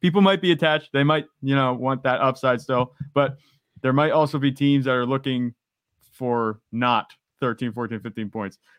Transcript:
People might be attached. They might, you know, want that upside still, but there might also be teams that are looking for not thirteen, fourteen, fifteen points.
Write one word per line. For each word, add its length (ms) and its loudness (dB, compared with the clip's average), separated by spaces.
People 200 2
might 220 4
be 80 2
attached. 420 0
They 120 2
might, 220 2
you 120 -2
know, 200 2
want 280 -4
that 180 0
upside 400 0
still, 340 -2
but 220 0
there 100 0
might 180 2
also 280 2
be 120 0
teams 360 2
that 80 0
are 120 0
looking 480 -4
for 480 -4
not 400 0
thirteen, 320 -4
fourteen, 280 -8
fifteen 300 -10
points. 280 -10